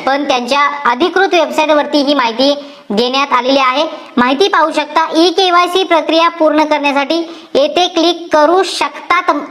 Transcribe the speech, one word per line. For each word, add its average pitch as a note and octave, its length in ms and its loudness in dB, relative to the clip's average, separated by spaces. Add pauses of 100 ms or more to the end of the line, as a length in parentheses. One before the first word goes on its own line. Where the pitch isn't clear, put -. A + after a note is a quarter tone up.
पण C#4 260 -2
त्यांच्या B3+ 320 0 (300)
अधिकृत F4 420 0
वेबसाइटवरती D4+ 680 0
ही C#4+ 160 0
माहिती C4 400 0 (360)
देण्यात B3+ 420 -2
आलेली C4 260 2
आहे. C4+ 280 0 (300)
माहिती C4 320 2
पाहू D#4+ 240 2
शकता, D#4 340 -2 (100)
ई E4+ 140 4
केवायसी F4+ 540 2
प्रक्रिया E4 440 2
पूर्ण D#4 360 2
करण्यासाठी C#4+ 520 -2 (380)
येथे D4+ 340 2
क्लिक E4+ 440 0
करू D#4+ 300 4
शकतात F4+ 720 -2 (160)